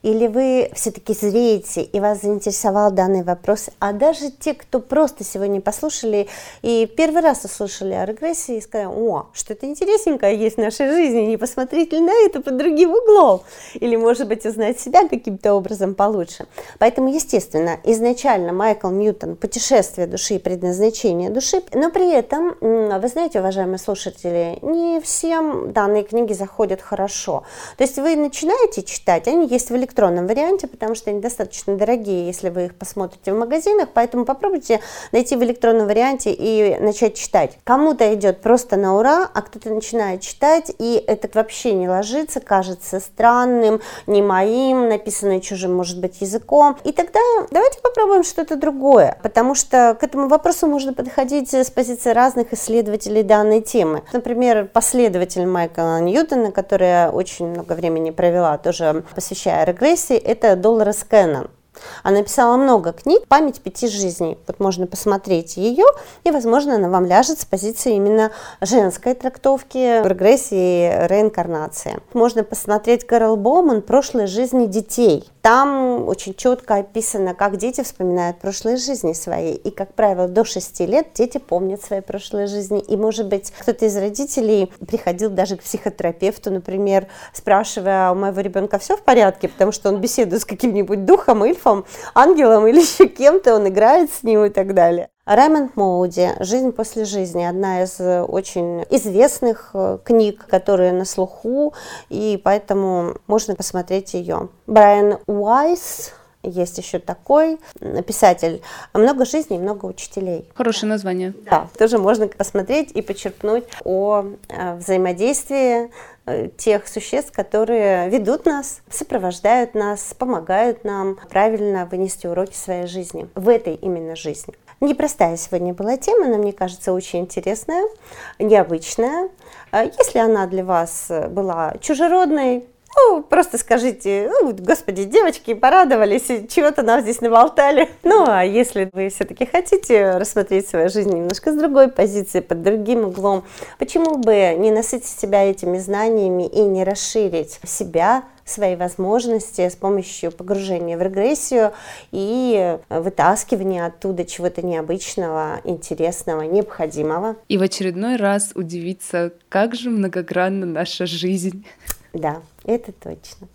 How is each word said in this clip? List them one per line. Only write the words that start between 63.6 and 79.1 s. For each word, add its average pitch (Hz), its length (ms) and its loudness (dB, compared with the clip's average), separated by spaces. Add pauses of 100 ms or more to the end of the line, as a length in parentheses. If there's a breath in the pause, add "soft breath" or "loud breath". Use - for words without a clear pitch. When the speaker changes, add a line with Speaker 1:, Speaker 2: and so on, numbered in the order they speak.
Speaker 1:
пяти 226 280 -6
жизней". 185 580 -4
Вот - 140 -10
можно 185 260 0
посмотреть 190 720 -2
ее, 240 300 2 (380 loud breath)
и, 349 60 2
возможно, 269 460 2
она 185 120 2
вам 180 180 2
ляжет 247 340 4
с - 40 -8
позиции 214 500 -4
именно 214 360 2 (300 loud breath)
женской 208 540 2
трактовки, 254 920 0
регрессии, 180 1000 2
реинкарнации. 175 920 -2 (160)
Можно 226 300 2
посмотреть 214 640 -2
Кэрол 226 300 2
Боуман 247 460 2
"Прошлые 254 440 0
жизни 240 400 0
детей". 202 640 0 (140)
Там 254 640 2
очень 190 260 -6
четко 247 420 0
описано, 196 580 -4
как 196 220 -2
дети 247 260 -4
вспоминают 175 580 -4
прошлые 220 380 -4
жизни 247 340 -4